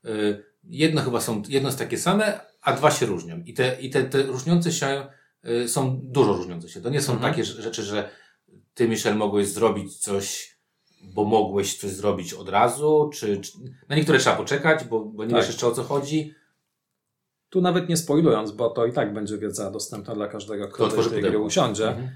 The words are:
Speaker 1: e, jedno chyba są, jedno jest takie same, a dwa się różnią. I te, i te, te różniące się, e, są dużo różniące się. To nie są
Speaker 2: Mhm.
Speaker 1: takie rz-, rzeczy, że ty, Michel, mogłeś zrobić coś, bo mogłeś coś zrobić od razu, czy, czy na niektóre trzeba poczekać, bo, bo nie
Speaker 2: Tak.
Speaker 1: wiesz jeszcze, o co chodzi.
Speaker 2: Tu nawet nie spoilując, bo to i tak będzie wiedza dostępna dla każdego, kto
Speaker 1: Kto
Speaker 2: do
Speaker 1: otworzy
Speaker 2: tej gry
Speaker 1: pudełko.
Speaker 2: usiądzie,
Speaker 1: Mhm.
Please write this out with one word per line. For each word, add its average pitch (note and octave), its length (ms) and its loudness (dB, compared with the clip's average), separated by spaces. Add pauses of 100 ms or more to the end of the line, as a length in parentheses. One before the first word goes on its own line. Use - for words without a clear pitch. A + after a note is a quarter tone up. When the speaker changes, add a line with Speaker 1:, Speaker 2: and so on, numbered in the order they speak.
Speaker 1:
e, A2+ 40 -10 (560)
jedno D#3 380 0
chyba A#2 180 0
są, G#2+ 280 -2
jedno C3+ 200 0
jest B2+ 100 -4
takie - 200 -4
same, G3+ 420 2 (220)
a - 100 0
dwa D3 180 4
się C3 160 0
różnią. E2+ 400 -6
I - 80 -16
te, B2+ 260 0
i C3 100 -8
te, C3 140 2
te C3+ 180 0
różniące E3 500 0
się, C#3 340 -2 (360)
e, A#2+ 260 -2
są C3 340 -2
dużo B2+ 300 4
różniące F2 360 -6
się. - 120 -16
To A2 100 -4
nie C#3+ 100 0
są C3 120 -2
Speaker 2:
Mhm. - 200 0
Speaker 1:
takie A#2 120 -2
rz-, A2+ 180 -8
rzeczy, A2 200 -6
że G2+ 260 -4 (680)
ty, A#2 140 4
Michel, G#2+ 280 0
mogłeś G#2 320 2
zrobić G#2 500 0
coś, - 580 -6 (460)
bo G2 220 -2
mogłeś G2+ 540 2
coś G2+ 120 -6
zrobić F#2 440 -2
od F2+ 140 -12
razu, C#3+ 680 4
czy, G#2 260 -2
czy - 120 -14 (360)
na C#3+ 80 0
niektóre D#3 220 4
trzeba C3 180 4
poczekać, - 480 2
bo, A2 200 -2
bo G#2+ 200 -10
nie A#2 60 -4
Speaker 2:
Tak. A#2+ 100 4
Speaker 1:
wiesz A#2+ 80 2
jeszcze, - 180 -2
o A#2 60 4
co B2 100 -4
chodzi. C#3+ 520 -2 (1120)
Speaker 2:
Tu F#3 120 2
nawet F3 280 2
nie E3+ 80 2
spoilując, C#3+ 560 4
bo A2+ 180 0
to A#2 160 0
i A#2+ 60 0
tak A2 220 0
będzie G#2 240 -6
wiedza G2 320 -6
dostępna G#2 440 -10
dla G#2 140 -4
każdego, G#2 400 -8
kto - 60 -16
Speaker 1:
Kto - 100 0
Speaker 2:
do G#2 60 2
Speaker 1:
otworzy A2 200 2
Speaker 2:
tej A2 100 -2
gry F#2+ 80 2
Speaker 1:
pudełko. G#2+ 180 2
Speaker 2:
usiądzie, A2 420 2
Speaker 1:
Mhm. A#2+ 280 -4